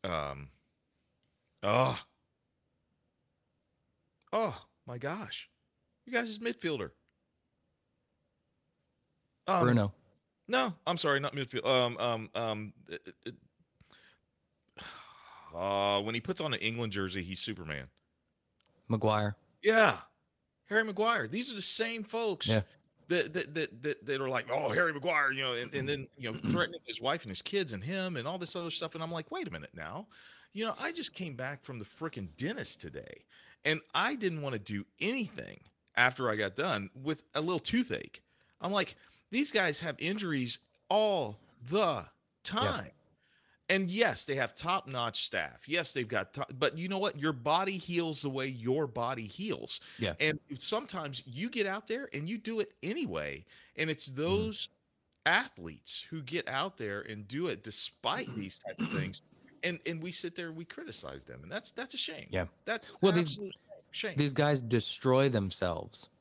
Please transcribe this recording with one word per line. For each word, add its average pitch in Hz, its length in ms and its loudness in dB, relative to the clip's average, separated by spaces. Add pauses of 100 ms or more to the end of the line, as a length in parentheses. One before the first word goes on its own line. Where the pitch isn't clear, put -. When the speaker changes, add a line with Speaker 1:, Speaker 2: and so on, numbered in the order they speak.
Speaker 1:
um, 71 440 -4 (1160)
ah, 113 400 4 (2250)
oh 202 280 0 (240)
my 123 120 -10
gosh, 160 520 -6 (560)
you 247 80 -10
guys 233 160 2
is 208 100 -6
midfielder. 170 520 -2 (2500)
Um, 180 160 6
Speaker 2:
Bruno. 117 300 6 (540)
Speaker 1:
no, 240 260 2 (120)
I'm 175 120 0
sorry, 143 220 4
not 143 140 -2
midfield. 127 320 -4
Um, 123 340 4
um, 113 360 0
um, 107 380 -2 (160)
it, - 240 -12 (120)
it, - 100 -10 (1400)
<sighs> - 60 -14 (720)
uh, 98 460 4
when 110 140 -2
he 113 60 0
puts 185 200 -4
on 151 120 0
an 107 60 -2
England 113 340 0
jersey, 95 300 0
he's 92 160 -6
Superman. 78 460 -6 (1000)
Speaker 2:
Maguire. 107 480 2 (260)
Speaker 1:
Yeah. 220 360 6 (680)
Harry 220 180 2
Maguire. 208 440 0
These 226 240 -2
are 220 40 -6
the 202 60 -6
same 226 420 2
folks 226 440 -2
Speaker 2:
Yeah. 110 140 6 (460)
Speaker 1:
that, 165 260 2
that, 147 220 -2
that, 127 280 -4
that, 147 220 -4
that 135 160 -2
are 131 80 0
like, 123 220 0
"Oh, - 180 2
Harry 175 240 4
Maguire," 143 380 2
you 135 100 -2
know, 127 120 0
and, 120 200 -4
and 135 140 0
then, 139 200 -2 (100)
you 120 140 -4
know, 110 80 -6
Speaker 2:
<clears throat> - 120 0
Speaker 1:
threatening 175 340 2
his 113 160 -8
wife 147 220 0
and 117 80 -10
his 92 100 0
kids 190 300 0
and 98 120 -6
him 180 340 -2
and 120 100 -4
all 180 100 -4
this 175 180 -2
other 170 160 -2
stuff. 160 240 -4
And 160 80 -4
I'm 165 80 -4
like, 165 200 -6
"Wait 339 160 -4
a 139 40 -8
minute 78 220 -10
now. 92 340 -8 (440)
You 214 140 -4
know, 220 140 -2
I 320 120 -4
just 330 220 -4
came 165 220 -8
back 131 280 -6
from 127 160 -10
the 104 60 -8
frickin' 131 500 -6
dentist - 460 -4
today, - 420 -12 (400)
and 156 160 2 (160)
I 226 200 2
didn't 180 260 -2
wanna 131 180 -2
do 101 260 -4 (140)
anything 185 600 -4 (340)
after 127 340 4
I 107 60 4
got 101 220 0
done 120 320 0 (120)
with 147 220 -2 (100)
a 139 60 0
little 170 200 2
toothache." - 600 -2 (380)
I'm 190 140 0
like, 196 220 2 (360)
"These 269 220 2
guys 180 260 4
have 160 200 -4
injuries 160 600 0 (300)
all 185 500 4 (240)
the 143 160 0
Speaker 2:
Yeah. 151 240 2 (400)
Speaker 1:
time." 190 480 -2 (800)
And 190 220 4
yes, 202 320 4
they 135 120 0
have 143 200 0
top-notch 135 720 -2
staff. 76 420 -4
Yes, 160 240 0
they've 123 160 -2
got 104 280 -2
to-, 139 120 -4 (100)
but 147 200 2
you 175 100 -4
know 202 120 0
what? 202 200 0
Your 151 140 2
body 165 440 2
heals 165 440 0
the 143 80 0
way 135 180 -2
your 131 400 0
body 120 380 -2
heals. 104 560 -4 (180)
Speaker 2:
Yeah. 95 220 0
Speaker 1:
And 156 180 2 (180)
sometimes 175 680 -2
you 139 240 -6
get 226 180 0
out 196 180 -4
there 226 280 -4
and 151 160 -4
you 233 80 -2
do 220 240 -4
it - 100 -4 (100)
anyway. 85 600 -4 (320)
And 160 140 0
it's 147 200 0
Speaker 2:
Mm-hmm. 135 120 -4
Speaker 1:
those 202 480 0 (560)
athletes 160 840 0
who 160 120 -6
get 147 260 -4
out 156 300 -2
there 104 240 -4
and 107 260 -10
do 151 200 -2
it 101 140 -4
despite - 720 -2
Speaker 2:
<clears throat> 117 40 -6
Speaker 1:
these 98 200 -6
types - 240 -10
of - 80 -2
things. - 320 -4 (420)
And, 175 220 -2
and 165 160 -4
we 175 120 -6
sit 170 220 -2
there 170 120 -8
and 160 80 -10
we 160 80 -10
criticize 69 600 -10
them. 64 180 -14
And 82 80 -12
that's, - 200 -6
that's 254 220 -8
a 269 40 -6
shame. - 320 -4
Speaker 2:
Yeah. 90 160 0 (180)
Speaker 1:
That's - 260 -4 (120)
Speaker 2:
Well, 190 100 8
these 170 220 4
Speaker 1:
absolute 202 200 -8 (380)
shame. 196 240 -4
Speaker 2:
these 143 160 2
guys 147 300 6
destroy 127 640 4
themselves 95 840 0 (120)